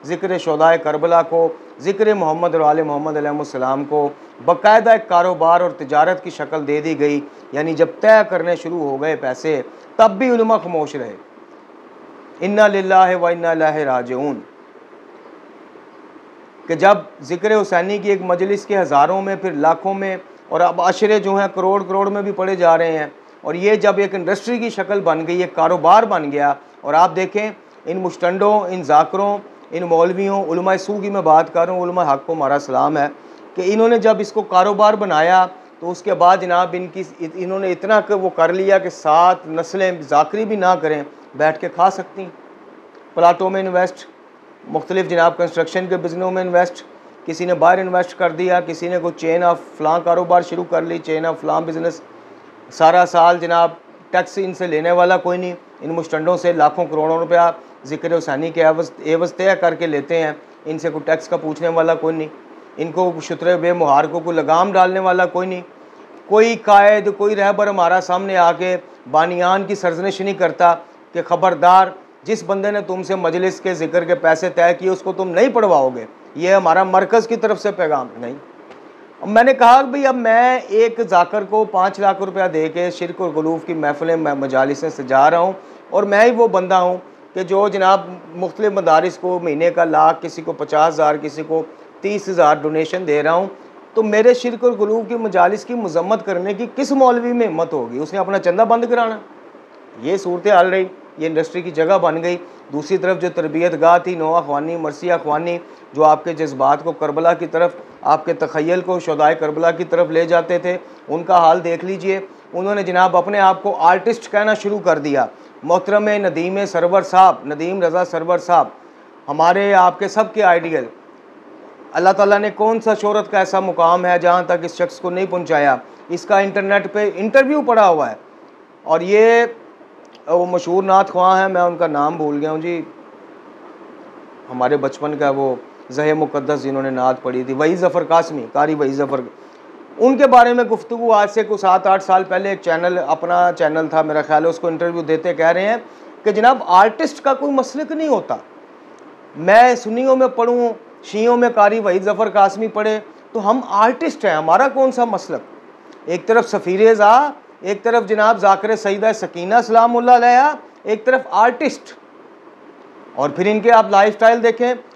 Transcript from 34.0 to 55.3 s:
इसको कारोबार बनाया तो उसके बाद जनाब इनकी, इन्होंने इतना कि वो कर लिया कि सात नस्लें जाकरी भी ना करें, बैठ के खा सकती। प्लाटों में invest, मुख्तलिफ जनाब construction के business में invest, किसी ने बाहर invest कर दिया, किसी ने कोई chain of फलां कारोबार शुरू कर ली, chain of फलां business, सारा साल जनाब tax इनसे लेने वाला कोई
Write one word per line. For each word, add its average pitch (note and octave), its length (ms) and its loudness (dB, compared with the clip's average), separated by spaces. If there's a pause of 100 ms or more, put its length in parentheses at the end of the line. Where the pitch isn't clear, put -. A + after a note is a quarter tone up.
इसको G#3+ 220 -6
कारोबार G3+ 520 2
बनाया F#3 500 2 (360)
तो E3+ 60 -12
उसके F3+ 260 -6
बाद F3 280 4
जनाब F3+ 340 0
इनकी, F3+ 260 -10 (340)
इन्होंने F#3+ 360 -4
इतना F#3+ 300 0
कि G#3 120 -4
वो F#3+ 160 0
कर E3 220 2
लिया F#3+ 280 2
कि F#3 100 -6
सात E3+ 580 2
नस्लें E3+ 540 -4
जाकरी D3+ 440 0
भी G#3+ 120 -4
ना F#3 180 2
करें, D#3 300 -4 (320)
बैठ D#3 200 0
के F3 120 -10
खा F3 200 2
सकती। F#3+ 360 -10 (920)
प्लाटों F3 340 4
में F#3+ 120 -4
invest, F#3 460 -2 (560)
मुख्तलिफ F3 440 -4
जनाब E3+ 280 2
construction F3 520 -4
के F3+ 100 -2
business F3+ 360 -6
में F#3 100 -4
invest, F3 400 0 (420)
किसी E3 200 -8
ने F3+ 80 -2
बाहर E3+ 260 4
invest F3+ 380 -2
कर F3 140 0
दिया, F3+ 300 0
किसी E3+ 280 -8
ने F3+ 100 -2
कोई E3+ 140 -4
chain E3 300 -2
of E3+ 120 4 (220)
फलां D#3 220 0
कारोबार F3 440 2
शुरू F3 200 -8
कर E3 200 -2
ली, E3 160 -8
chain D#3 260 -4
of D#3+ 100 -4
फलां D#3 300 -4
business, E3 360 -6 (720)
सारा E3+ 340 4
साल F3 340 4
जनाब E3+ 380 0 (340)
tax F3+ 260 -4
इनसे F#3 300 -4
लेने D#3+ 240 -2
वाला F3+ 280 4
कोई F3+ 180 -2